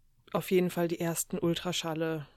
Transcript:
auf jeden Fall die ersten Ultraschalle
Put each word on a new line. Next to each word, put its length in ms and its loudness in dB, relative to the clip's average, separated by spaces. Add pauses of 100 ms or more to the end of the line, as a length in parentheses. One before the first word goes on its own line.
(320)
auf 200 -2
jeden 180 4
Fall 180 0
die 120 -4
ersten 400 -2
Ultraschalle 840 -2 (100)